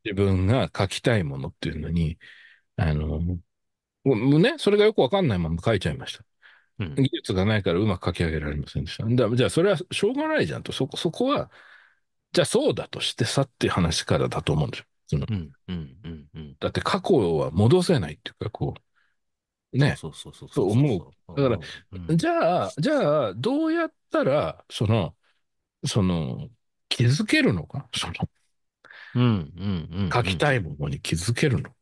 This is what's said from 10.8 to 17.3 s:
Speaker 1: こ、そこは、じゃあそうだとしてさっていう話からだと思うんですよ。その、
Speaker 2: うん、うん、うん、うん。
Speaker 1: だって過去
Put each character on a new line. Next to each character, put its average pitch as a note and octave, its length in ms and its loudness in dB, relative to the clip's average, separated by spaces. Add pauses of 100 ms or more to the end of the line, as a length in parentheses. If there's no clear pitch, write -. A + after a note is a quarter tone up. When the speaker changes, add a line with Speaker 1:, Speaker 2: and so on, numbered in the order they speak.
Speaker 1:
こ、 - 100 -8
そ E3 140 -2
こ B3 160 -2
は、 C4+ 240 -2 (840)
じ F3 80 2
ゃ - 20 6
あ - 20 4
そ B3+ 260 2
う B2+ 40 2
だ - 140 -8
と - 120 -12
し - 140 -4
て A#2+ 100 0
さ - 180 2
っ - 60 -2
て - 180 -2
い F2+ 40 2
う - 20 -2
話 D#2+ 320 0
か E2+ 140 2
ら B1+ 100 0
だ D#2 140 -6
と D2 100 0
思 D2 140 2
う - 20 -4
ん - 20 -8
で - 80 -10
す - 20 -16
よ。 - 60 -18 (200)
そ - 120 -2
の、 C#2 100 -4
Speaker 2:
う A2+ 40 -4
ん、 D#2+ 200 -6 (160)
う F2+ 40 -6
ん、 D2+ 320 -8
う E2 40 -14
ん、 D#2 260 -14
う D2+ 40 -16
ん。 D2 220 -16
Speaker 1:
だ F#2+ 80 -2
っ - 40 -12
て - 80 -2
過 - 200 -2
去 F#2 380 2